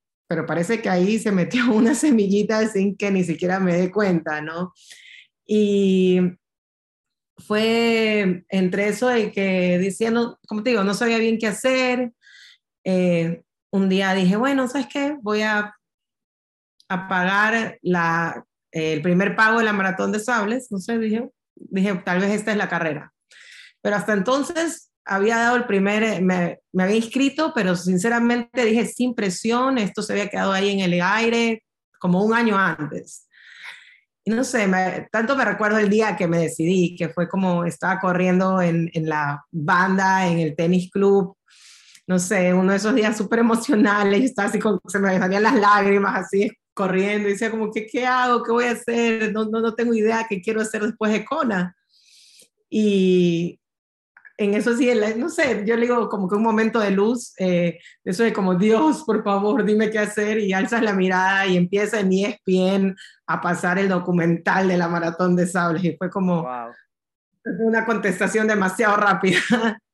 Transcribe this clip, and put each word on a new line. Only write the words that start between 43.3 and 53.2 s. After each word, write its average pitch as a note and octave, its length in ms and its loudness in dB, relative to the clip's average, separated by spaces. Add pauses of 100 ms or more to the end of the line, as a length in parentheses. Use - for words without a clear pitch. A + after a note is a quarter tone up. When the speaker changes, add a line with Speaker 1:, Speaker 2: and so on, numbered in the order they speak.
Speaker 1:
emocionales, G#3+ 800 2
yo C4 60 2
estaba G3+ 240 -2
así, G#3 100 -2
con, G3 280 0
se G3+ 120 -4
me F#3+ 180 2
salían F#3+ 260 0
las A3 120 4
lágrimas, G3+ 720 2
así, G3+ 260 -2 (220)
corriendo, G3+ 560 0
y - 20 0
decía G#3+ 180 -2
como G#3+ 220 -4
que, G#3+ 160 -6
"¿Qué B3 180 -4
hago? B3 380 2
¿Qué A3+ 80 -4
voy A#3+ 140 2
a A#3+ 60 0
hacer? A#3 600 -2
No, A3 140 -2
no, A3 160 -2
no A3+ 120 0
tengo A#3 200 0
idea A3+ 360 0
qué F#3 120 -6
quiero A3 180 -4
hacer G#3+ 220 -4
después G#3+ 320 -2
de G#3+ 100 -2
Kona". G#3+ 500 -2 (960)
Y F#3 920 2 (800)